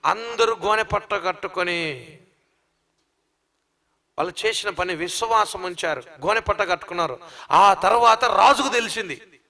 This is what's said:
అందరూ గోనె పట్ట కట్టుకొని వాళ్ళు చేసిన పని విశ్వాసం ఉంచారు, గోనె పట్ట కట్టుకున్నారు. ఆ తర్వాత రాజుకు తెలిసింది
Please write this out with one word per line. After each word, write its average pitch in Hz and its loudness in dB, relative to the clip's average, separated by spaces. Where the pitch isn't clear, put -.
అందరూ 226 0
గోనె 208 0
పట్ట 208 -4
కట్టుకొని 175 -6
వాళ్ళు 175 -4
చేసిన 208 -4
పని 180 -4
విశ్వాసం 202 -2
ఉంచారు, 170 -6
గోనె 160 -4
పట్ట 202 -2
కట్టుకున్నారు. 170 -4
ఆ 196 8
తర్వాత 220 4
రాజుకు 254 4
తెలిసింది 214 -6